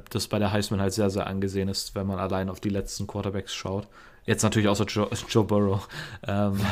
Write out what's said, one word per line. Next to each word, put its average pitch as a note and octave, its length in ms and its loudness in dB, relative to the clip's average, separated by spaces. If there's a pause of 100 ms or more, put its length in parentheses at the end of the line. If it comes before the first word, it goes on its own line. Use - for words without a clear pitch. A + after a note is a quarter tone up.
das - 180 -2
bei G#2+ 120 0
der G2+ 120 2
Heisman G2+ 300 0
halt G2 100 2
sehr, G2+ 180 2
sehr F#2+ 180 0
angesehen G2 420 0
ist, - 260 -6
wenn G2 120 -2
man F#2+ 120 -2
allein F#2+ 300 -2
auf F#2 100 -8
die A2 100 -2
letzten G2 380 -4
Quarterbacks G2+ 460 -4
schaut. G2 340 -6 (380)
Jetzt G#2+ 180 2
natürlich G#2+ 240 4
außer G#2 180 4
Joe, G#2 220 0 (220)
Joe G#2+ 160 4
Burrow. G2+ 420 2 (400)
Ähm, G2+ 320 0 (120)